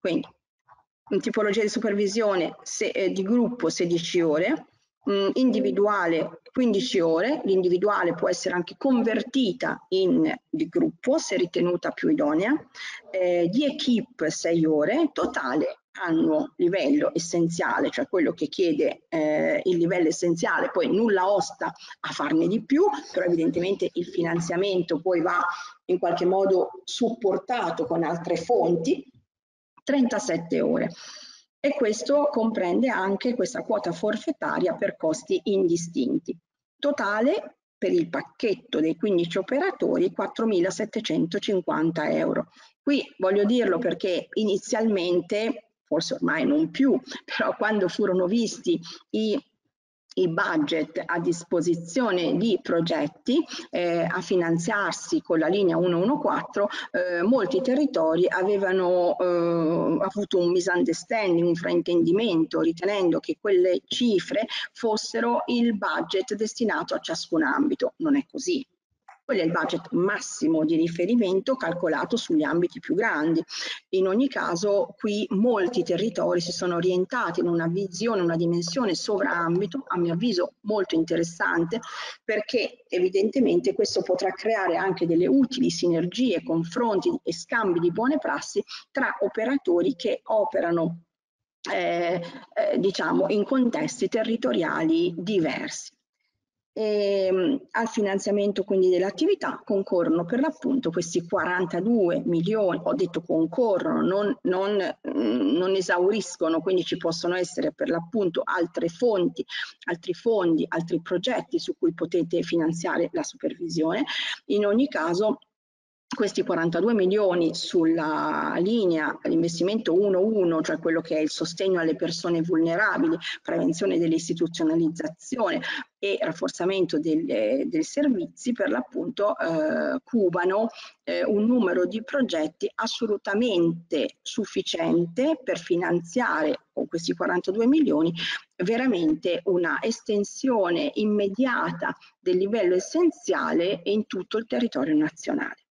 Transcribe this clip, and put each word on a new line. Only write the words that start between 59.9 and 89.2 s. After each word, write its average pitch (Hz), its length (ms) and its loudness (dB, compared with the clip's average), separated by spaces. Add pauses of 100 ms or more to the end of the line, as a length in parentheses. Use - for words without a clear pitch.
avuto 190 380 0
un 175 120 2
misunderstanding, 180 960 2
un 170 100 4
fraintendimento, 170 1080 2
ritenendo 175 580 0
che - 200 -6
quelle 185 460 4
cifre 214 600 0 (260)
fossero 233 760 -2
il 233 300 2
budget 180 580 -4
destinato 202 600 -2
a 170 40 -4
ciascun - 440 -2
ambito. - 540 0
Non 302 180 2
è 277 140 0
così. 277 360 -4 (600)
Quello 190 160 0
è 160 40 2
il 165 60 2
budget 165 420 -2
massimo 170 720 0
di 165 100 2
riferimento 185 800 2
calcolato 165 600 -2
sugli 160 280 0
ambiti 170 360 0
più - 140 -6
grandi. 165 500 0 (460)
In 185 180 2
ogni 233 200 2
caso, 185 680 -2
qui 208 360 -2
molti 196 500 2
territori 180 580 0
si 170 120 -6
sono 180 240 -2
orientati 180 640 0
in 175 80 0
una 170 180 0
visione, 196 560 -2
una 165 140 0
dimensione 170 580 0
sovraambito, 185 920 -2
a - 100 -4
mio 170 160 0
avviso 175 480 0
molto 202 320 -2
interessante, 170 840 -2 (440)
perché 214 640 -4
evidentemente 190 840 2
questo 202 300 0
potrà 185 260 0
creare 190 480 -2
anche 175 300 0
delle 170 180 4
utili 262 460 2
sinergie, 175 720 0
confronti 196 680 0 (120)
e 170 100 -4
scambi 196 460 -2
di 175 120 2
buone 247 280 0
prassi - 440 -4 (280)
tra 247 300 -2